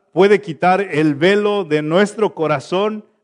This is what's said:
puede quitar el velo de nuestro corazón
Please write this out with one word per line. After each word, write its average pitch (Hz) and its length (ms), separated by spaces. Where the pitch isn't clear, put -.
puede 196 280
quitar 180 400
el 156 340
velo 202 500
de 151 180
nuestro 196 520
corazón 185 720